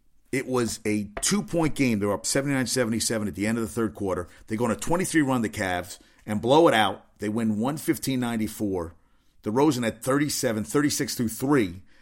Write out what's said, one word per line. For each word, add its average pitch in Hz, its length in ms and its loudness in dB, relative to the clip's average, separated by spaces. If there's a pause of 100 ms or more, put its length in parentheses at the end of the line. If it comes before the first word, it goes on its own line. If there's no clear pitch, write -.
(320)
It 131 140 -2
was 123 400 -2
a 107 240 0 (100)
two-point 170 540 0
game. 123 240 2
They 101 80 0
were 101 80 2
up - 120 -4
seventy-nine 139 420 0
seventy-seven 113 600 0
at 82 60 -6
the 98 120 -2
end 113 120 0
of 117 40 -2
the 107 80 -4
third 113 240 -2
quarter. 90 340 -4 (180)
They 113 100 -4
go 117 80 0
on 113 60 2
a 98 60 0
twenty-three 170 460 0
run, 131 200 2
the 104 80 0
Cavs, 90 480 -4 (260)
and 107 160 -4
blow 147 280 8
it 127 60 4
out. 107 300 2 (140)
They 104 100 -4
win 107 300 0
one 135 180 -2
fifteen 139 420 -2
ninety-four. 107 760 -4 (500)
DeRozan 123 400 2
had 113 180 -2
thirty-seven, 131 640 0
thirty-six 143 500 0
through 113 140 -2
three 110 540 0 (200)